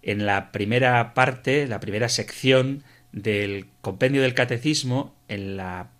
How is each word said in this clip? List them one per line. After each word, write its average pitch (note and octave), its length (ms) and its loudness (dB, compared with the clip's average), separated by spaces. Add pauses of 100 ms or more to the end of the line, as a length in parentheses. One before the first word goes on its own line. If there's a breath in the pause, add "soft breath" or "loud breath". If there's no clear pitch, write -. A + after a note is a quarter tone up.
En G#2 240 -2
la G2 260 0
primera A#2 600 2
parte, C3 520 2
la G#2 140 -6
primera G#2+ 280 -2
sección C3 720 2 (300 soft breath)
del G2+ 540 -4 (140)
compendio C3 420 2
del B2+ 120 2
catecismo, B2+ 800 0 (140)
en G2 280 -8
la F#2 440 -10